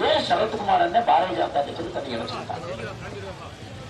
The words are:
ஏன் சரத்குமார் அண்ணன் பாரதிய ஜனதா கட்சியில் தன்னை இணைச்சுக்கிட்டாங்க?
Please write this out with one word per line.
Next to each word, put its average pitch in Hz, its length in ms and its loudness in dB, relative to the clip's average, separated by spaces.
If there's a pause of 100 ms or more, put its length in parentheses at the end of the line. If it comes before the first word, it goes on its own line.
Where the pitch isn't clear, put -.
(100)
ஏன் - 180 4
சரத்குமார் 196 580 4
அண்ணன் 170 260 4
பாரதிய 170 280 4
ஜனதா 143 280 2
கட்சியில் - 280 -6
தன்னை 135 200 -6
இணைச்சுக்கிட்டாங்க? 110 500 -6 (1200)